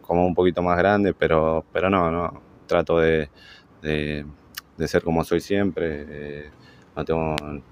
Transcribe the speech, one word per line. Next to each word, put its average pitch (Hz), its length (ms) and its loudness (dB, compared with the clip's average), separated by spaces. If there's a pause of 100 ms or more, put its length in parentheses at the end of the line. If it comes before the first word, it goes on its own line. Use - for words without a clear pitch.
como 87 260 2
un 87 80 0
poquito 87 260 2
más 87 160 2
grande, 98 380 4
pero, 80 580 2
pero 87 160 0
no, 90 220 2
no, 82 320 -6 (240)
trato 87 320 2
de, 80 300 2 (520)
de, 76 460 -4 (500)
de 80 120 -2
ser - 160 0
como 82 180 0
soy 85 180 0
siempre, 85 680 -2
eh, 73 420 -14 (460)
no 78 80 -6
tengo 80 320 0 (360)